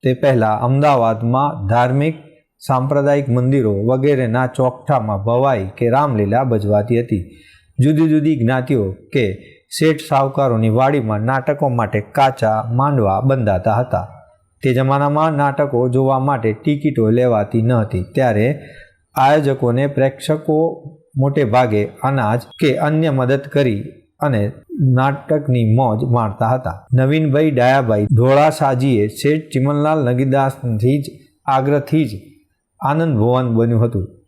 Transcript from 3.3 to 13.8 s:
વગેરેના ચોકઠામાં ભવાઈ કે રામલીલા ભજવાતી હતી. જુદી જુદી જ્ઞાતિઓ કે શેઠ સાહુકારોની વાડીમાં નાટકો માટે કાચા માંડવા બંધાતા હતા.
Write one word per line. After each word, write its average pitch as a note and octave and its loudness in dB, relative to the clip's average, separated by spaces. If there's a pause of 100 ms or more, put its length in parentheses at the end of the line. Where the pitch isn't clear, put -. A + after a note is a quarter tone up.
વગેરેના B2+ 0
ચોકઠામાં B2 -2
ભવાઈ A#2 0
કે A#2+ 0
રામલીલા A#2+ 0
ભજવાતી G#2+ 0
હતી. A2 -4 (480)
જુદી D3+ 4
જુદી D3+ 2
જ્ઞાતિઓ B2 0
કે G2 -4 (340)
શેઠ D#3 0 (100)
સાહુકારોની C3+ 0
વાડીમાં A#2 0
નાટકો C3+ -2
માટે A2 -2
કાચા A2 0
માંડવા A#2+ 0
બંધાતા A2+ 0
હતા. G#2+ -4 (560)